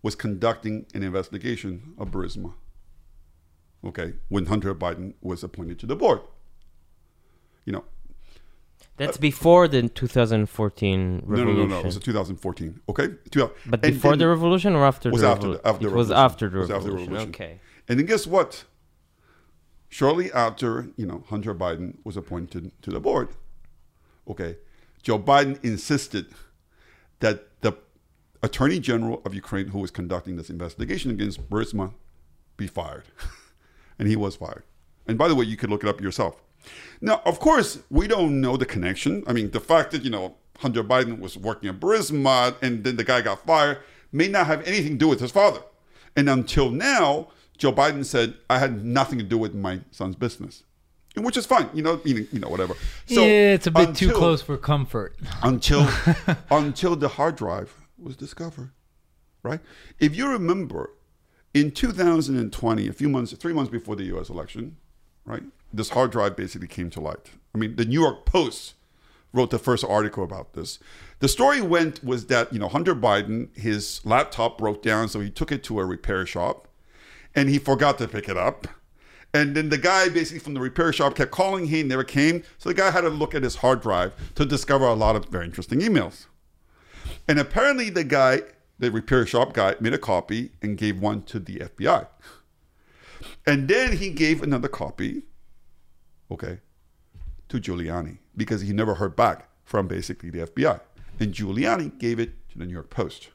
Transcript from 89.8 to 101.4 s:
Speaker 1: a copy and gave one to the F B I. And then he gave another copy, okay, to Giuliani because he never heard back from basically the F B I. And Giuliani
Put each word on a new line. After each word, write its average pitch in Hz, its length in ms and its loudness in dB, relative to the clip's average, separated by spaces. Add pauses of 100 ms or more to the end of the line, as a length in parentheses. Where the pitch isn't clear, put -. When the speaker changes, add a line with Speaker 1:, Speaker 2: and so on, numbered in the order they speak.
Speaker 1:
a 156 40 -2
copy 104 540 -2 (100)
and 104 160 -4
gave 104 220 -2
one 104 240 -2
to - 160 -10
the 92 220 -12
F 87 160 -12
B 120 100 -2
I. - 200 2 (1400)
And 139 220 2
then 233 280 2
he 196 120 -4
gave 156 340 0
another 135 240 -2
copy, - 560 -8 (1080)
okay, 87 300 -10 (880)
to 123 140 -6
Giuliani 85 560 -6 (180)
because 107 260 -4
he 101 120 -4
never 107 220 0
heard 90 200 -4
back 113 320 0 (160)
from 98 240 -2
basically 87 420 -10
the 82 120 -8
F 82 120 -10
B 135 120 0
I. 110 140 0 (420)
And 104 120 -2
Giuliani 143 640 -2